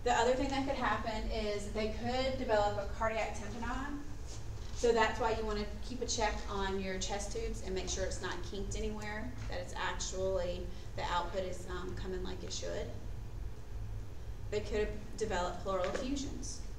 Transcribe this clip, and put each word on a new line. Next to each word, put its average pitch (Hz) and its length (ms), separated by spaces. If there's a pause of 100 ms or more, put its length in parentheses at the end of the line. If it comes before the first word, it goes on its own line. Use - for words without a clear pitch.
The 240 80
other 240 220
thing 277 140
that 269 180
could 277 100
happen 220 540
is 208 420
they 214 160
could 254 500
develop 208 400
a 202 80 (100)
cardiac 220 400
tamponade. 233 640 (760)
So 240 140
that's 220 300
why 233 100
you 220 160
wanna 208 180 (240)
keep 240 140
a 240 40
check 214 280 (160)
on 196 300
your 190 180
chest 202 340
tubes 226 320
and 185 80
make 185 160
sure 190 160
it's 196 160
not 175 140 (160)
kinked 202 260
anywhere, 214 540 (180)
that 180 120
it's 175 140
actually, 185 920 (300)
the - 80
output 175 400
is, 185 260
um, 180 240
coming 190 300
like 185 180
it - 100
should. 202 380 (1600)
They 208 80
could 214 300 (280)
develop 180 460
pleural 190 280
effusions. - 720 (180)